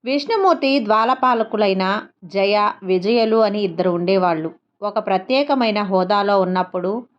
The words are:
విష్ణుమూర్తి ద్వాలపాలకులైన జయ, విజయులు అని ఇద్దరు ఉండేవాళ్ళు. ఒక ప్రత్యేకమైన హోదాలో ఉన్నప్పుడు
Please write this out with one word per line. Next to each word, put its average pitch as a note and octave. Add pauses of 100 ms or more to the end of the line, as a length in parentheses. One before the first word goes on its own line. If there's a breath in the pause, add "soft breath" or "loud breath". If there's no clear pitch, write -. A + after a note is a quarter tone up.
విష్ణుమూర్తి C#4+
ద్వాలపాలకులైన G#3+ (220)
జయ, G3+ (120)
విజయులు A3
అని G#3+
ఇద్దరు F3+
ఉండేవాళ్ళు. F3 (300)
ఒక G3+
ప్రత్యేకమైన A3
హోదాలో G3
ఉన్నప్పుడు F#3 (120)